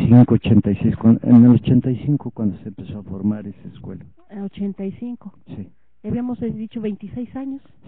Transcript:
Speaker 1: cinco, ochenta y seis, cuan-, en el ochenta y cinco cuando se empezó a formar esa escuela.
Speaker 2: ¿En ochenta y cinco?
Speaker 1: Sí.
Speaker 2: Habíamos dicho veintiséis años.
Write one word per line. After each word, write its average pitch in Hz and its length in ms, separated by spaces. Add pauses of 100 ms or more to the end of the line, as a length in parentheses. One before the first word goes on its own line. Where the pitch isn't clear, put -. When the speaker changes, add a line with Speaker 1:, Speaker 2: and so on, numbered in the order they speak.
Speaker 1:
cinco, 120 280
ochenta 104 360
y 98 60
seis, 110 180
cuan-, 113 280
en 120 200
el 123 100
ochenta 123 380
y 123 140
cinco 139 260
cuando 104 280
se - 100
empezó 101 300
a 101 40
formar 98 440
esa - 260
escuela. - 320 (240)
Speaker 2:
¿En 202 140
ochenta 196 420
y 190 80
cinco? 240 400 (140)
Speaker 1:
Sí. - 200 (380)
Speaker 2:
Habíamos 247 340
dicho 220 440
veintiséis 214 520
años. 269 280 (260)